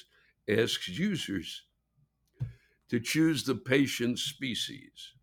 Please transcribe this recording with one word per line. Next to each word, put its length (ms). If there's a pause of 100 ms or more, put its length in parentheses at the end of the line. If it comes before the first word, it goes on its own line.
(480)
asks 400
users 760 (1200)
to 100
choose 460
the 120
patient's 640
species. 880 (100)